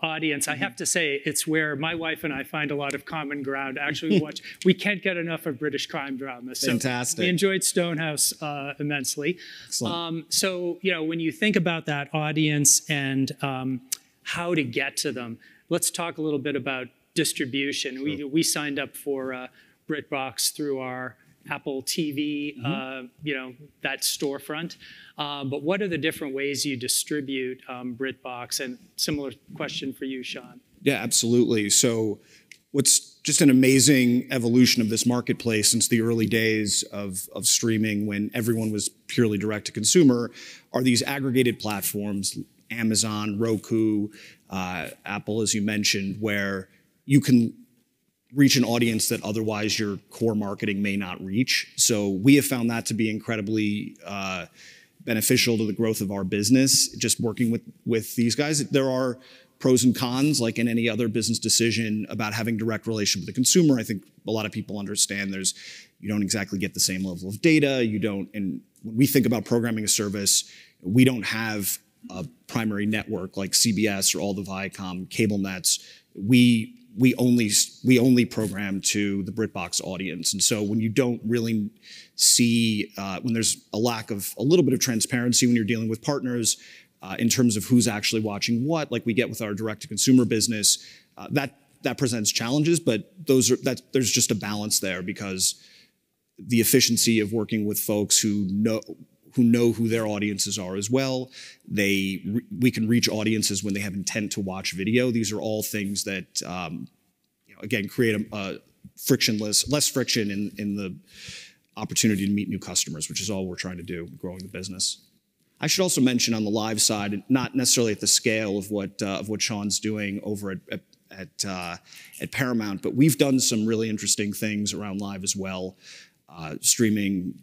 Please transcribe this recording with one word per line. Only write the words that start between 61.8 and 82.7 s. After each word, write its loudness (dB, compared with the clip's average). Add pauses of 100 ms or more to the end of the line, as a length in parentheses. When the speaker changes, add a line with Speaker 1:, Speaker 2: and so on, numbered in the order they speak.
Speaker 2:
about -4
having -2
direct -2
relation -2
with -10
the -8
consumer. 6
I -2
think -6 (240)
a -2
lot 0
of -6
people -6
understand -2
there's, -4 (480)
you -6
don't 0
exactly -2
get -4
the -2
same -2
level -8
of -10
data. 4
You 0
don't, -4
and -4 (240)
when -8
we 6
think 4
about 0
programming 0
a -6
service, 0 (300)
we 6
don't 2
have -4 (300)
a -10 (220)
primary -2
network -4
like -2
C 4
B 2
S 0
or -4
all 0
the -6
Viacom -8
cable 2
nets. -2 (340)
We, 4 (240)
we 4
only 4
s-, 0
we 8
only 6
program -4
to 0
the -6
BritBox -4
audience. -4
And -4
so 2
when 0
you 0
don't 0
really 0 (460)
see, 4